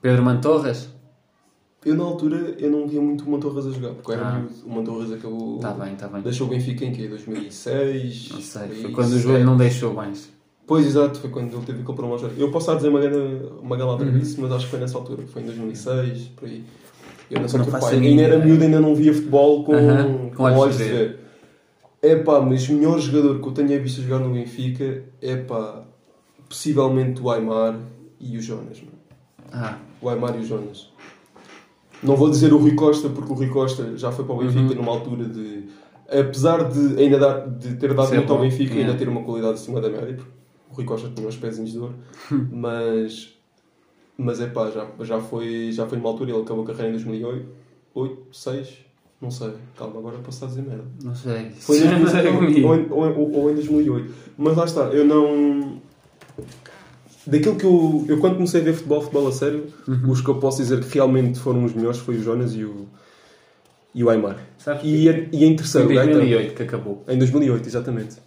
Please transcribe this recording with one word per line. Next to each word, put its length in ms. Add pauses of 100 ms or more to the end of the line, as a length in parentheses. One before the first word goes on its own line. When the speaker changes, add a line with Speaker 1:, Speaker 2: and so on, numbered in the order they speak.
Speaker 1:
Pedro 200
Mantorras? 640 (960)
Speaker 2:
Eu, 120
na 80
altura, 540
eu 120
não 160
via 140
muito 240
o 60
Mantorras 360
a 40
jogar, 240
porque 160
eu 60
era 120
Speaker 1:
Ah. 100
Speaker 2:
miúdo. 160 (120)
O 40
Mantorras 420
acabou 480
Speaker 1:
Tá 100
bem, 240
tá 140
bem. 120
Speaker 2:
deixou 260
o 40
Benfica 340
em 80
quê? 160
Dois 180
mil 160
e 80
seis? 840
Speaker 1:
Não 80
sei, 280
Speaker 2:
Por 80
Speaker 1:
foi 100
Speaker 2:
aí, 60
Speaker 1:
quando 200
o 60
joelho 200
Speaker 2:
sete. 80
Speaker 1:
não 100
deixou 380
mais. 340 (380)
Speaker 2:
Pois, 180
exato, 360
foi 100
quando 160 (100)
ele 80
teve 160
aquele 40
problema 300
aos 60
joelhos. 200
Eu 100
posso 140
estar 80
a 40
dizer 120
uma 120
grande, 440 (180)
uma 140
galada 280
Speaker 1:
Uhum. 140
Speaker 2:
disso, 220
mas 120
acho 120
que 80
foi 80
nessa 180
altura, 300
foi 140
em 40
dois 100
mil 140
e 60
seis, 480 (120)
por 120
aí. 160 (680)
Eu 100
nessa 160
Speaker 1:
Não 80
Speaker 2:
altura, 160
Speaker 1:
faço 120
Speaker 2:
pá, 40
Speaker 1:
a 80
Speaker 2:
ainda 180
era 140
Speaker 1:
mínima 80
Speaker 2:
miúdo, 200
Speaker 1:
ideia. 120
Speaker 2:
ainda 120
não 60
via 200
futebol 500
com, 100
Speaker 1:
Aham, 560
com 60
Speaker 2:
com 60
Speaker 1:
olhos 160
Speaker 2:
olhos 180
Speaker 1:
de 80
Speaker 2:
de 60
Speaker 1:
ver. 280 (840)
Speaker 2:
ver. 160
Epá, 220
mas 280
o 60
melhor 260
jogador 400
que 80
eu 40
tenha 280
visto 220
jogar 220
no 100
Benfica, 680 (200)
epá, 600 (680)
possivelmente 720
o 100
Aimar 460 (440)
e 160
o 60
Jonas, 380
mano. 120 (600)
Speaker 1:
Ah. 260 (220)
Speaker 2:
O 80
Aimar 280
e 40
o 40
Jonas. 480 (1120)
Não 120
vou 160
dizer 220
o 60
Rui 160
Costa, 340
porque 240
o 20
Rui 140
Costa 480
já 160
foi 120
para 100
o 40
Benfica 220 (100)
Speaker 1:
Uhum. 40
Speaker 2:
numa 180
altura 320
de, 400 (440)
apesar 600
de 340
ainda 160
dar, 300
de 280
ter 180
dado 100
Speaker 1:
Isso 100
é 40
Speaker 2:
muito 140
ao 60
Speaker 1:
bom. 60
Speaker 2:
Benfica, 300
Speaker 1:
Yeah. 180
Speaker 2:
ainda 120
ter 60
uma 120
qualidade 320
acima 260
da 80
média, 260
porque 160 (400)
o 40
Rui 100
Costa 280
tinha 140
uns 100
pezinhos 360
de 60
ouro, 160 (360)
Speaker 1:
Hum. 220
Speaker 2:
mas, 840 (840)
mas 240
é 60
pá, 240
já, 160 (180)
já 160
foi, 520
já 160
foi 100
numa 120
altura, 200
ele 120
acabou 200
a 60
carreira 220
em 20
dois 120
mil 100
e 100 (720)
oito, 360
seis, 380 (520)
não 100
sei, 220 (240)
calma, 220
agora 200
posso 180
estar 100
a 40
dizer 120
merda. 220 (180)
Speaker 1:
Não 120
sei. 440
Speaker 2:
Foi 200
em 20
Speaker 1:
<laughs> 180
Não 100
sei 140
Speaker 2:
dois 180
mil 100
e 160
oito, 240
Speaker 1:
comigo. 40
Speaker 2:
ou 120
em, 100
ou 140
em, 60
ou 140
em 40
dois 140
mil 120
e 100
oito, 220 (240)
mas 180
lá 120
está, 220
eu 180
não, 760 (1500)
daquilo 300
que 80
eu, 440
eu 100
quando 160
comecei 260
a 40
ver 100
futebol, 260
futebol 280
a 40
sério, 340 (200)
Speaker 1:
Uhum. 240
Speaker 2:
os 100
que 80
eu 80
posso 220
dizer 220
que 140
realmente 440
foram 260
os 100
melhores 240
foi 180
o 60
Jonas 320
e 100
o, 220 (1080)
e 100
o 60
Aimar. 260 (220)
Speaker 1:
Sabes 260
Speaker 2:
E 20
Speaker 1:
que 220
Speaker 2:
é, 240
e 120
é 20
interessante, 380
Speaker 1:
foi 100
em 20
Speaker 2:
Gaeta. 160
Speaker 1:
dois 120
mil 80
e 40
oito 180
que 80
acabou. 460
Speaker 2:
Em 100
dois 120
mil 120
e 80
oito, 180
exatamente. 480 (100)